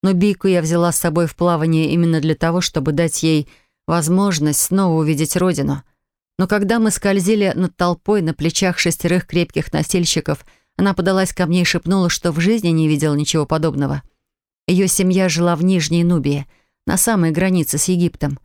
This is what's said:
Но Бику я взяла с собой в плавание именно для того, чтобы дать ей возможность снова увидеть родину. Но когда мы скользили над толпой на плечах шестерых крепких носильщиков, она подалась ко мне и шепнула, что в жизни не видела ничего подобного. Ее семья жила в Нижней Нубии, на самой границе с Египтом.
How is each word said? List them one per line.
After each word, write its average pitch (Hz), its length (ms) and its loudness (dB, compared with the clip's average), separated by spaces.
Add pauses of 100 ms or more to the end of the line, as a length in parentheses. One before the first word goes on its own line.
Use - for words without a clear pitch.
Но 190 100 2
Бику 190 360 0
я 180 120 2
взяла 170 320 0
с - 60 -2
собой 170 280 0
в - 80 -6
плавание 160 560 0
именно 165 300 2
для 156 140 0
того, 170 260 -2
чтобы 151 320 -2
дать 160 300 -2
ей 156 260 0 (400)
возможность 165 720 0
снова 180 400 0
увидеть 156 340 0
родину. 143 480 -2 (560)
Но 185 80 0
когда 208 320 0
мы 220 140 2
скользили 196 640 0
над 175 180 -2
толпой 180 480 -2
на 160 120 -2
плечах 175 440 -2
шестерых 175 480 -2
крепких 170 460 -2
носильщиков, 156 720 -2 (320)
она 196 180 2
подалась 190 380 0
ко 180 140 -2
мне 175 160 2
и - 20 2
шепнула, 175 460 0
что - 200 -4
в 151 80 -4
жизни 208 300 0
не 160 180 2
видела 151 280 0
ничего 147 320 -2
подобного. 143 560 -2 (680)
Ее 185 180 2
семья 185 420 2
жила 170 280 0
в 160 80 -2
Нижней 170 400 0
Нубии, 143 420 0 (400)
на - 100 -2
самой 175 360 0
границе 175 460 0
с - 100 -2
Египтом. 170 560 -2